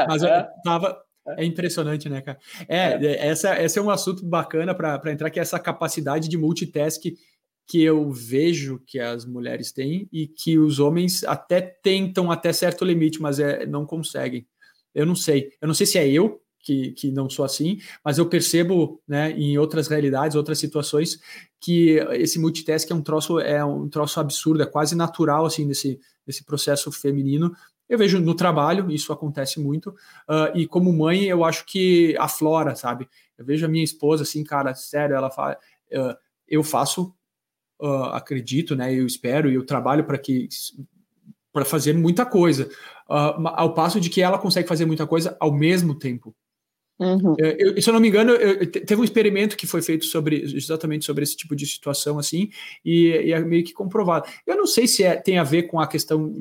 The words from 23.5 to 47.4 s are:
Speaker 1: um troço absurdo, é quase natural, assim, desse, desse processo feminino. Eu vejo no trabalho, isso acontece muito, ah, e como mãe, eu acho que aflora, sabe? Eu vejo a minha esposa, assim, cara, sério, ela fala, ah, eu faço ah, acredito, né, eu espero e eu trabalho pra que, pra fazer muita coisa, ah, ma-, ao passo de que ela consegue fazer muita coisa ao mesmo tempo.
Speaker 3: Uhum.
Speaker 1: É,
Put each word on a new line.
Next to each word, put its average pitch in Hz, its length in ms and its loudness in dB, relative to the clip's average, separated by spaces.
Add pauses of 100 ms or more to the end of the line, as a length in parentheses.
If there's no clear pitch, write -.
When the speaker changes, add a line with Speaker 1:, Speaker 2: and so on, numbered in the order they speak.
Speaker 1:
um 143 240 -4
troço 147 300 -4
absurdo, 156 420 0
é 139 60 0
quase 156 280 0
natural, 165 480 0
assim, 151 240 -2
desse, 135 320 -4 (240)
desse - 220 -12
processo 143 460 -2
feminino. 143 600 0 (380)
Eu 240 80 2
vejo 190 220 4
no 165 160 2
trabalho, 170 560 2
isso 151 200 -4
acontece 143 480 -6
muito, 151 320 -4 (360)
ah, 156 260 0
e 170 140 0
como 180 260 2
mãe, 165 300 2
eu 175 200 2
acho 160 220 0
que 175 540 4
aflora, 147 560 0
sabe? 123 340 -8 (260)
Eu 120 80 -20
vejo 156 220 -2
a 160 40 0
minha 160 140 2
esposa, 151 380 0
assim, 151 220 -6
cara, 139 320 -2
sério, 147 400 -2
ela 131 160 -2
fala, 139 260 -6 (380)
ah, 127 200 -2 (320)
eu 151 160 2
faço 143 480 -2 (720)
ah, 139 360 -2
acredito, 135 580 -4
né, 131 180 -2
eu 131 120 2
espero 131 440 0
e 127 60 4
eu 127 100 -2
trabalho 139 400 2
pra 139 120 -2
que, 127 300 -2 (1040)
pra 143 140 0
fazer 151 280 2
muita 175 320 2
coisa, 165 440 4 (400)
ah, 147 300 2
ma-, 160 160 -2
ao 165 180 2
passo 165 260 0
de 170 100 0
que 185 120 0
ela 185 160 2
consegue 180 300 0
fazer 165 180 0
muita 156 220 0
coisa 165 320 0
ao 156 140 2
mesmo 160 420 2
tempo. 120 400 -8 (600)
Speaker 3:
Uhum. 185 400 2
Speaker 1:
É, 156 240 2